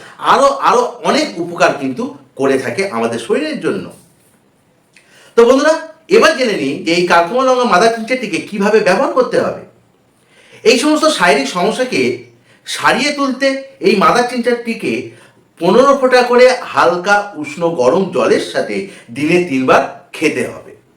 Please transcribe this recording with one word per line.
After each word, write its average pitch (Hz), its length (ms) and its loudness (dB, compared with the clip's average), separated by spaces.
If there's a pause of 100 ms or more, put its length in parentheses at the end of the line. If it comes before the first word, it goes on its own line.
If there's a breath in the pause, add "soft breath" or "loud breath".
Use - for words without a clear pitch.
(180 loud breath)
আরও, 208 280 2
আরও 233 580 0
অনেক 220 360 -2
উপকার 170 400 0
কিন্তু 135 380 -6 (180)
করে 135 240 0
থাকে 196 300 -4
আমাদের 117 300 -4
শরীরের 269 400 -4
জন্য। 156 320 -6 (1400 soft breath)
তো 233 100 8
বন্ধুরা, 285 420 2 (200)
এবার 277 300 4
জেনে 247 160 0
নিই 147 300 -4
যে 160 100 0
এই 175 140 0
কার্কুমা 175 360 2
লঙ্গা 254 200 2
মাদার 220 320 2
টিনচারটিকে 220 420 -4
কীভাবে 208 420 0
ব্যবহার 196 340 0
করতে - 280 0
হবে। 92 200 -6 (1000 soft breath)
এই 240 160 2
সমস্ত 302 260 -2
শারীরিক 214 420 0
সমস্যাকে 185 760 -4 (420 soft breath)
সারিয়ে 226 460 -2
তুলতে 269 520 -2 (160)
এই 202 160 2
মাদার 190 340 2
টিনচারটিকে 226 840 -4 (480 loud breath)
পনেরো 247 380 4
ফোঁটা 254 240 4
করে 247 280 6
হালকা 180 840 0
উষ্ণ 160 340 -6
গরম 147 420 2
জলের - 280 2
সাথে 101 480 -6 (240 loud breath)
দিনে 160 320 0
তিনবার 135 680 0
খেতে 120 340 -2
হবে। - 280 -16 (220)